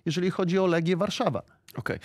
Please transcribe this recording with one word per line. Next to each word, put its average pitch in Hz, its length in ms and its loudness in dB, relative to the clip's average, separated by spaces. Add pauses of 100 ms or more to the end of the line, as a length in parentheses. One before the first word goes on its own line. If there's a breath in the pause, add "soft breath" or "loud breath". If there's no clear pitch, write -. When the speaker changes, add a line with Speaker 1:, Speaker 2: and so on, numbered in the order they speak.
Speaker 1:
jeżeli 175 260 0
chodzi 185 280 0
o 190 60 4
Legię 170 320 2
Warszawa. 170 440 -2 (360)
Speaker 2:
Okej. - 280 -4